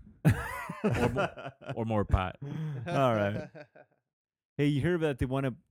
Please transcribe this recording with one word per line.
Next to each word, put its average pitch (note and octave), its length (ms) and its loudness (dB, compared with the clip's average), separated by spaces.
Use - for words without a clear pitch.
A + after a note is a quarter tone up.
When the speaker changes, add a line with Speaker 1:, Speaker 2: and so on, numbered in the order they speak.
Speaker 1:
<laughs> - 60 8
Speaker 2:
Or A#3+ 260 2
mo-, F#3+ 200 0
or A#2 100 -2
more G#2+ 200 2
pot. F#2 320 0
Speaker 1:
All C3+ 280 4
right. G#2+ 380 0
Speaker 3:
<laughs> D#3+ 40 -18
Speaker 1:
Hey, D3 120 2
you C#3+ 140 2
hear E3+ 180 2
that D3+ 180 0
they - 80 -2
wanna, C3+ 300 0